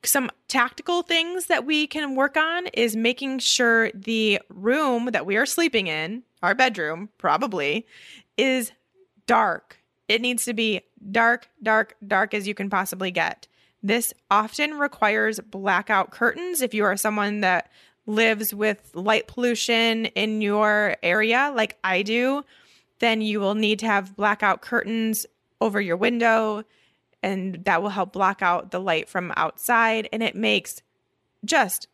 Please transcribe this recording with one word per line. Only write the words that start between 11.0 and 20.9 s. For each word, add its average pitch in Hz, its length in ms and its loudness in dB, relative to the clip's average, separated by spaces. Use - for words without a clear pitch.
dark, 233 360 2
dark, 220 340 0
dark 208 280 0
as 202 140 -4
you 208 80 -4
can 196 140 -6
possibly 190 420 -2
get. 165 360 -4
This 226 300 0
often 254 480 0
requires 220 600 0
blackout 196 720 0
curtains. 320 500 -2
If 226 120 -2
you 214 100 0
are 196 140 2
someone 208 440 -2
that 185 300 0
lives 214 480 2
with 208 400 -2
light 208 340 0
pollution 226 800 0
in 214 340 -2
your 208 600 2